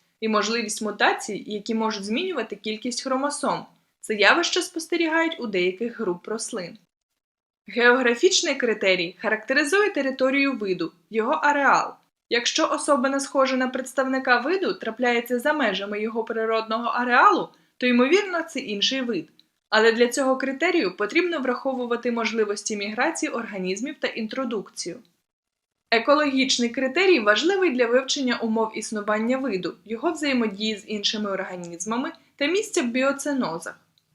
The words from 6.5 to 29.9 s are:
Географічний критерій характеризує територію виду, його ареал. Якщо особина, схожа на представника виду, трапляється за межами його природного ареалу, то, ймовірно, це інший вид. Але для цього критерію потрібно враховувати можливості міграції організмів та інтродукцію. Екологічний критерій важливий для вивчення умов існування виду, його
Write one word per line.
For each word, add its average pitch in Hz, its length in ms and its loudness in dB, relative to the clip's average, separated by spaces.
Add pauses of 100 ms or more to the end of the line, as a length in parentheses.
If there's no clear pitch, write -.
Географічний 247 880 4
критерій 202 640 0
характеризує 285 720 0
територію 269 680 2
виду, 180 340 -4 (180)
його 220 220 0
ареал. 285 600 2 (340)
Якщо 240 420 0
особина, 277 500 0
схожа 262 360 0
на 254 120 0
представника 262 680 -2
виду, 294 360 -2
трапляється 240 640 -2
за 294 140 2
межами 208 480 -2
його 226 240 -4
природного 226 640 -2
ареалу, 247 600 4 (300)
то, 254 80 0
ймовірно, 330 560 4
це 320 180 -8
інший 208 400 -2
вид. 233 280 -4 (420)
Але 220 220 6
для 240 160 4
цього 262 280 0
критерію 269 600 0
потрібно 320 440 0
враховувати 247 720 -2
можливості 220 640 -2
міграції 247 560 -2
організмів 208 680 -6
та 247 80 -2
інтродукцію. 226 880 -6 (920)
Екологічний 262 800 2
критерій 269 520 2
важливий 302 500 4
для 247 160 2
вивчення 254 560 0
умов 220 360 0
існування 220 600 -2
виду, 190 360 -4 (100)
його 226 280 -4